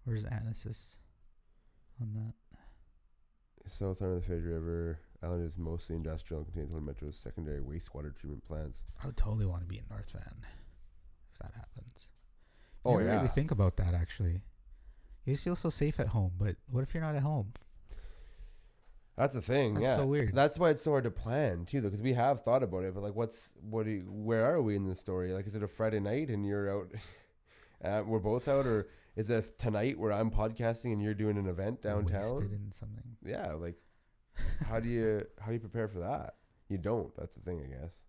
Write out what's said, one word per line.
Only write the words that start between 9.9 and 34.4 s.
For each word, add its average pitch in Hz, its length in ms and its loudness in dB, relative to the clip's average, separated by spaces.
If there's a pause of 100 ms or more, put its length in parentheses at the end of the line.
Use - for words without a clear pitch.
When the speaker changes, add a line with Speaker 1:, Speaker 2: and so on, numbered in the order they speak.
Speaker 1:
Van - 340 -12 (840)
if - 80 -20
that - 140 -12
happens. - 560 -16 (760)
You 123 60 6
Speaker 2:
Oh, - 60 -
Speaker 1:
never 95 120 6
really 104 140 6
Speaker 2:
yeah. - 60 4
Speaker 1:
think 135 220 4
about 98 260 6
that, 87 160 4
actually. 87 480 0 (840)
You 127 60 2
always 143 120 0
feel 180 120 2
so 170 140 0
safe 147 320 2
at - 80 2
home, 95 280 2
but 95 200 2 (100)
what 123 160 0
if - 100 -4
you're 165 80 0
not 156 140 0
at 139 80 2
home? 131 300 0 (1600)
Speaker 2:
That's 135 200 2
the 113 60 0
thing, 123 340 4
Speaker 1:
That's 101 100 4
Speaker 2:
yeah. 131 120 6
Speaker 1:
so 139 100 4
weird. 139 260 2
Speaker 2:
That's 147 240 6
why 165 140 6
it's 143 100 2
so 156 100 2
hard 135 120 4
to 117 80 0
plan, 113 540 0
too, 139 160 -2
though, 104 80 2
'cause 101 120 -2
we 127 120 2
have 120 300 4
thought 127 200 4
about 92 200 -2
it, 95 120 -2
but, 101 80 -4
like, 101 120 -4
what's, - 460 -4
what 107 240 -2
do 110 60 -2
you, 101 100 -2 (100)
where 110 340 2
are 156 160 4
we 107 140 4
in 98 120 2
the 92 80 -2
story? 92 380 -2
Like, 95 120 -4
is 101 100 -8
it 107 80 -2
a 104 40 -4
Friday 110 320 0
night 123 320 0
and 101 140 0
you're 101 240 0
out, 95 220 -4
<laughs> - 920 -18
uh, 104 220 2
we're 110 140 2
both 107 280 2
out, 139 180 4
or 110 240 4 (260)
is 107 140 -2
it 113 300 2
tonight 110 400 2
where 104 120 2
I'm 110 200 2
podcasting 113 640 2
and 104 80 2
you're 107 120 0
doing 104 240 2
an 98 100 0
event 95 360 -2
downtown? 104 540 2
Speaker 1:
Wasted 101 160 -2
in 101 180 -6
something. 107 520 -12
Speaker 2:
Yeah, 92 300 -4
like, 85 240 -6 (880)